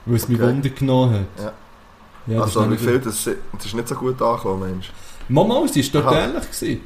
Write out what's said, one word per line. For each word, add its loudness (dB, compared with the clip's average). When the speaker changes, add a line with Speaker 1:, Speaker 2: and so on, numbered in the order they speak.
Speaker 1:
Weil 2
es 0
mich 2
Speaker 2:
Okay. 4
Speaker 1:
Wunder 2
genommen 4
hat. -10
Speaker 2:
Ja. -8
Speaker 1:
Ja, -2
das 2
Speaker 2:
Also, 4
Speaker 1:
ist 4
Speaker 2:
wie 2
Speaker 1:
nicht 0
Speaker 2:
viel 2
Speaker 1:
gut. -4
Speaker 2:
das -4
si-, -2
das -10
ist -8
nicht -4
so -4
gut -4
angekommen, 0
Mensch. -8
Speaker 1:
Mal, 6
mal, 2
sie 2
ist -2
dort 2
Speaker 2:
Aha. 4
Speaker 1:
ehrlich -4
gewesen. -4